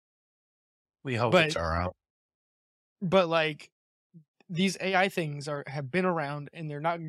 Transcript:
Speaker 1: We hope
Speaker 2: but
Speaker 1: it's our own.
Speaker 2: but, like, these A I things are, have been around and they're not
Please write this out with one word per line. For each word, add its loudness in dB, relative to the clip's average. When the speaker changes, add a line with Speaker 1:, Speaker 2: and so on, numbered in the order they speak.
Speaker 1:
We -4
hope 2
Speaker 2:
but 8
Speaker 1:
it's 2
our 0
own. -4
Speaker 2:
but, 4
like, 0
these 2
A 0
I 4
things -4
are, -6
have -6
been 2
around -2
and -10
they're -8
not 0